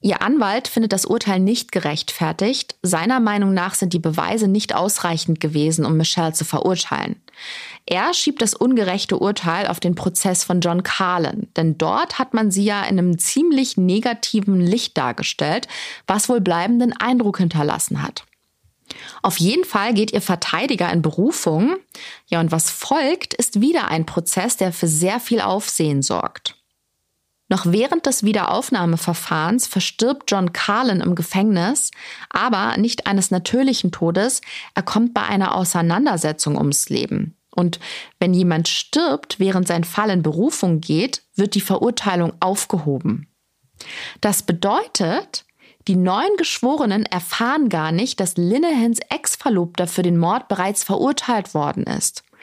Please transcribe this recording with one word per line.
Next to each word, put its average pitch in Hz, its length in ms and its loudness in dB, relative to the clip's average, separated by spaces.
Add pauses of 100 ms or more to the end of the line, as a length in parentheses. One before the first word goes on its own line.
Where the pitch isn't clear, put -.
Ihr 196 200 0
Anwalt 226 440 0
findet 226 280 0
das 190 100 -2
Urteil 202 360 0
nicht 202 320 0
gerechtfertigt. 165 1080 -2
Seiner 180 380 0
Meinung 208 320 2
nach 185 220 0
sind 175 180 0
die 180 60 0
Beweise 165 500 0
nicht 202 260 0
ausreichend 170 680 0
gewesen, 156 440 2
um 160 140 2
Michelle 160 340 2
zu 160 140 -4
verurteilen. - 760 -2 (640)
Er 226 300 0
schiebt 294 260 -2
das 220 140 0
ungerechte 202 640 0
Urteil 190 480 0
auf 170 120 -4
den 180 160 0
Prozess 180 480 0
von 180 200 0
John 175 200 0
Carlin, 180 720 -2
denn 160 220 2
dort 202 420 0
hat 262 140 -4
man 220 180 2
sie 196 140 2
ja 202 200 0
in 190 140 2
einem 175 200 2
ziemlich 269 580 2
negativen 202 880 2
Licht 190 340 0
dargestellt, 147 720 -2 (380)
was 208 240 0
wohl 240 100 4
bleibenden 202 540 2
Eindruck 233 420 2
hinterlassen 151 680 0
hat. - 220 -8 (960)
Auf - 160 0
jeden 240 300 2
Fall 214 260 -2
geht 220 220 0
ihr 202 80 0
Verteidiger 180 680 0
in 170 120 2
Berufung. 190 720 2 (500)
Ja, 170 140 0
und 165 120 2
was 160 180 0
folgt, 302 640 -2
ist - 260 -2
wieder 285 280 2
ein 160 180 -2
Prozess, 185 500 -2
der 185 160 0
für 170 160 0
sehr 180 320 0
viel 233 220 0
Aufsehen 175 580 0
sorgt. - 560 -4 (960)
Noch 185 140 0
während 240 400 2
des - 160 0
Wiederaufnahmeverfahrens 180 1400 0
verstirbt - 640 -2
John 185 220 2
Carlin 208 480 0
im 180 160 0
Gefängnis, 190 720 0 (380)
aber 202 480 0
nicht 220 320 0
eines 196 240 0
natürlichen 233 580 0
Todes. 175 500 0 (360)
Er 190 80 -4
kommt 233 300 0
bei - 80 0
einer 196 340 0
Auseinandersetzung 170 1000 0
ums 147 340 0
Leben. - 460 -2 (160)
Und 180 280 0 (400)
wenn 180 140 4
jemand 170 340 2
stirbt, - 720 -2
während 185 260 2
sein 170 160 0
Fall 208 280 -2
in 185 120 2
Berufung 170 580 0
geht, 165 440 -2 (100)
wird 202 220 0
die 196 40 2
Verurteilung 190 800 0
aufgehoben. 151 880 -2 (920)
Das 208 220 0
bedeutet, 202 1040 -2 (440)
die 190 80 4
neun 190 420 2
Geschworenen 247 640 0
erfahren 247 640 0
gar 160 220 0
nicht, 196 300 -2
dass 185 160 -2
Linehans 233 720 2
Ex-Verlobter 180 800 -2
für 180 140 -2
den 175 160 4
Mord 180 280 2
bereits 196 380 -2
verurteilt 240 680 0
worden 147 300 -2
ist. - 400 -4 (200)